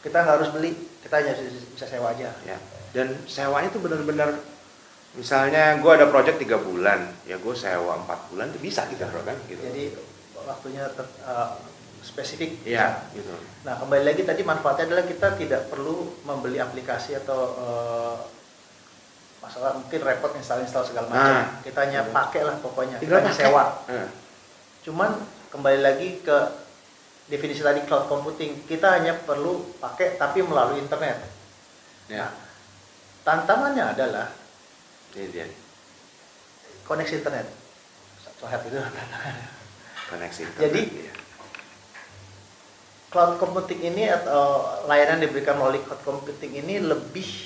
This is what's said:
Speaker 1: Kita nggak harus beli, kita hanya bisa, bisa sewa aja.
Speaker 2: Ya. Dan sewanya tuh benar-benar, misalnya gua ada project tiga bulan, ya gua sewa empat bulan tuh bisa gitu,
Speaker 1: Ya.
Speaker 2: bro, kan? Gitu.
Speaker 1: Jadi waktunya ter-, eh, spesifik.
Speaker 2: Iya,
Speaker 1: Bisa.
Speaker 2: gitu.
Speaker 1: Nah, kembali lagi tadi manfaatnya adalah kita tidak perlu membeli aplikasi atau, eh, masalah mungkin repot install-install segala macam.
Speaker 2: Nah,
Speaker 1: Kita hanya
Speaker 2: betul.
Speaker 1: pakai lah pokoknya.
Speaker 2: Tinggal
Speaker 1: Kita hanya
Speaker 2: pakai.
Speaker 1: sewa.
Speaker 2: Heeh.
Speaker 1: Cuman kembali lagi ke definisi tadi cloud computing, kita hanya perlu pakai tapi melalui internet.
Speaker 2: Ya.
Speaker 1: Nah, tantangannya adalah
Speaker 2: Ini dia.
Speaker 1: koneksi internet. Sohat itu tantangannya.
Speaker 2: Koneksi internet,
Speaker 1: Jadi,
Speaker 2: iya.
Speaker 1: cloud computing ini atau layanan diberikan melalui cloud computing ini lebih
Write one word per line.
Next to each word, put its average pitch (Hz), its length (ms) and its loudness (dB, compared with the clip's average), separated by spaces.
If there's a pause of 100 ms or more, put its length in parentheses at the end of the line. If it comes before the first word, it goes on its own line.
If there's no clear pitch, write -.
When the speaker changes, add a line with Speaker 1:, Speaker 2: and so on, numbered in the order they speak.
Speaker 1:
Kita 151 180 -2
nggak 165 200 6
harus 151 120 2
beli, 160 200 -2 (320)
kita - 160 -4
hanya 143 160 2
bisa, 123 360 -8
bisa - 160 -12
sewa 120 240 -4
aja. 123 200 -6 (120)
Speaker 2:
Ya. 92 160 -10 (320)
Dan 131 240 -2 (120)
sewanya 143 440 0
tuh 220 100 -6
benar-benar, 147 580 0 (760)
misalnya 139 640 4
gua 160 160 10
ada 147 120 10
project 139 320 6
tiga 113 200 2
bulan, 90 520 2 (120)
ya 92 160 -10
gua 110 160 -6
sewa 87 440 -2
empat - 320 -8
bulan 110 200 -6
tuh - 80 -10
bisa - 280 -4
gitu, 127 120 -10
Speaker 1:
Ya. 92 120 -6
Speaker 2:
bro, 82 120 -6
kan? 127 240 -6
Gitu. 92 140 -12
Speaker 1:
Jadi 139 240 -8 (560)
waktunya 135 480 -10
ter-, 127 320 -10
eh, 123 300 -4 (500)
spesifik. - 640 -8
Speaker 2:
Iya, 110 320 0 (160)
Speaker 1:
Bisa. 104 80 -12
Speaker 2:
gitu. 95 120 -12 (280)
Speaker 1:
Nah, 127 160 -8
kembali 139 260 4
lagi 156 220 2
tadi 160 160 0
manfaatnya 160 480 0
adalah 175 160 2
kita 185 320 0
tidak 131 320 -2
perlu 156 400 -4 (160)
membeli 127 320 -4
aplikasi 127 580 -4
atau, 135 240 -2 (220)
eh, 117 560 -4 (1200)
masalah 131 380 -4
mungkin 143 240 -6
repot 135 320 0
install-install 123 560 -2
segala 117 240 -4
macam. 135 160 6
Speaker 2:
Nah, 127 320 2
Speaker 1:
Kita 139 240 -2
hanya 139 180 0
Speaker 2:
betul. 113 140 -2
Speaker 1:
pakai 139 240 2
lah 147 160 0
pokoknya. 131 400 -4
Speaker 2:
Tinggal 160 240 6
Speaker 1:
Kita 202 80 4
hanya - 80 2
Speaker 2:
pakai. 147 80 4
Speaker 1:
sewa. 139 200 8 (200)
Speaker 2:
Heeh. 117 240 -6 (720)
Speaker 1:
Cuman 190 300 0 (420)
kembali 139 320 4
lagi 180 240 4 (160)
ke 147 140 6 (880)
definisi 143 320 -4
tadi 143 240 4
cloud 139 240 2
computing, 147 560 -4
kita 180 320 4
hanya 165 180 2
perlu 151 460 -2 (160)
pakai - 400 -2
tapi 151 240 0
melalui 143 400 2
internet. 139 400 -4 (880)
Speaker 2:
Ya. 107 180 -6
Speaker 1:
Nah, - 40 -8 (920)
tantangannya 226 640 2
adalah 113 400 -2 (840)
Speaker 2:
Ini 98 160 -10
dia. 85 160 -10 (1400)
Speaker 1:
koneksi 156 320 -4
internet. 139 240 -4 (960)
Sohat 120 240 -6
itu - 100 -8
tantangannya. - 760 -8 (600)
Speaker 2:
Koneksi 87 320 -10
internet, 85 220 -2
Speaker 1:
Jadi, 147 180 2 (140)
Speaker 2:
iya. - 180 -14 (2000)
Speaker 1:
cloud 175 280 6
computing 175 560 -2
ini 214 160 2
atau 143 560 4 (200)
layanan 147 360 6
diberikan 139 320 0
melalui 135 280 2
cloud - 200 -10
computing 139 560 -8
ini 185 240 -4
lebih 165 480 -2 (160)